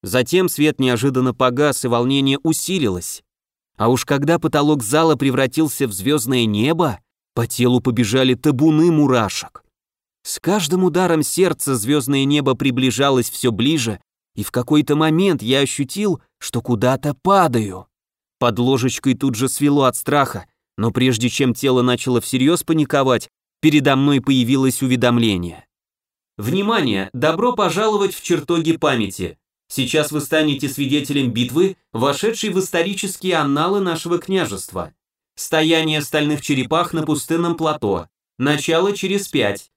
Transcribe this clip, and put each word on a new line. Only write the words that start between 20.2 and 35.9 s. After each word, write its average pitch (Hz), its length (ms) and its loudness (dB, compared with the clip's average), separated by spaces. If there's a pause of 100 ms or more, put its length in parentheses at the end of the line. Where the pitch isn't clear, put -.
но 110 140 0
прежде 123 380 2
чем 127 260 0
тело 127 280 2
начало 123 380 0
всерьёз 135 420 0
паниковать, 139 680 0 (300)
передо 143 360 4
мной 139 240 4
появилось 131 600 2
уведомление. 120 840 0 (720)
«Внимание! 135 720 -2
Добро 160 400 0
пожаловать 208 600 0
в - 80 -14
чертоги 165 540 0
памяти! 107 640 -2 (300)
Сейчас 147 440 -2
вы 151 80 -2
станете 147 480 -2
свидетелем 139 600 -2
битвы, 123 460 0 (160)
вошедшей 143 580 -2
в 180 80 -2
исторические 185 760 -4
анналы 156 440 0
нашего 170 380 -2
княжества. 110 760 -6 (420)
Стояние 160 680 0